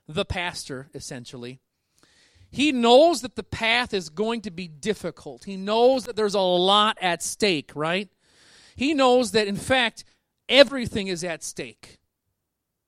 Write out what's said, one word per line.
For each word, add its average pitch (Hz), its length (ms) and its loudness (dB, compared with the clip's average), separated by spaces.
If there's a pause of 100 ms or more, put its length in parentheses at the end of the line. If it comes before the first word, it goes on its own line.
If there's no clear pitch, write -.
the 190 180 -4
pastor, 170 720 -8
essentially, 123 640 -14 (920)
he 285 200 0
knows 247 480 6
that - 160 -12
the 208 60 -10
path 226 500 -4
is 175 160 -6
going 214 320 -6
to 202 100 -12
be 175 160 -12
difficult. 156 800 -10
He 196 100 -12
knows 226 480 2
that - 140 -12
there's 208 180 0
a 196 60 2
lot 196 580 4
at 175 240 -2
stake, 175 500 -2
right? 170 360 -4 (640)
He 285 180 -2
knows 254 380 4
that, 214 160 0
in 202 80 -4
fact, 247 480 -2 (460)
everything 233 580 2
is 175 160 -6
at 165 220 -8
stake. - 540 -16 (880)